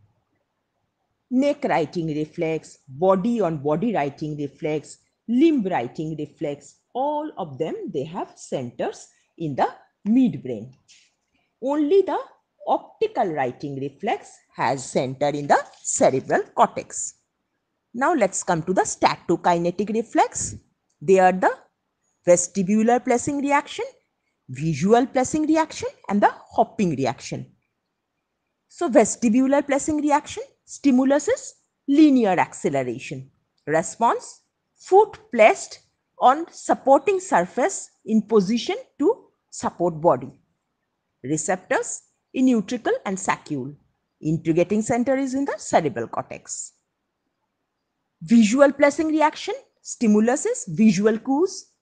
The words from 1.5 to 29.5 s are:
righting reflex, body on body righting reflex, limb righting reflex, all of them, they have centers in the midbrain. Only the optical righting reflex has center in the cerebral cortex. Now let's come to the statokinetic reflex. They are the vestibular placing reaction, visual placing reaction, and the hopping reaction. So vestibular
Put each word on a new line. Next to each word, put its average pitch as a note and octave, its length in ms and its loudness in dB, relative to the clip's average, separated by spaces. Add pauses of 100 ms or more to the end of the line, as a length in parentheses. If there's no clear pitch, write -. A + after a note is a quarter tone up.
righting E3 440 -2
reflex, D#3 800 -6
body F#3+ 540 2
on E3 160 -2
body D3+ 360 -2
righting D3 440 -4
reflex, D3 600 -6 (300)
limb C4+ 360 2
righting D#3 540 -4
reflex, D3 580 -10 (180)
all D4 440 -4
of D3 200 -10
them, D#3+ 180 -4 (180)
they D#3 100 -4
have F#3 320 -10
centers D#3+ 720 -10 (300)
in D3+ 180 -8
the G3+ 120 0 (400)
midbrain. C3 680 0 (880)
Only D4 400 0
the F#4+ 180 -6 (480)
optical D#4 600 -4
righting C#3 520 -6
reflex G3+ 500 -8 (260)
has C3+ 280 -4
center C#3 460 -4
in C#3+ 180 -6
the - 100 4 (240)
cerebral - 640 0 (100)
cortex. - 640 -2 (760)
Now C#4 200 0
let's G#3+ 300 0
come E3 200 -2
to F#3 100 -2
the G4+ 100 2
statokinetic F3 1080 0
reflex. D4 640 -2 (460)
They F#3 180 4
are F#3 140 6
the F#3+ 200 0 (720)
vestibular G#3 800 2
placing C4 380 -2
reaction, C#4+ 440 -2 (640)
visual D#3+ 560 2
placing C4+ 420 -2
reaction, D#4+ 420 -2 (200)
and G3+ 120 0
the - 120 4 (180)
hopping G3 440 -2
reaction. C3 560 -6 (1160)
So E4+ 200 -4
vestibular B3+ 760 2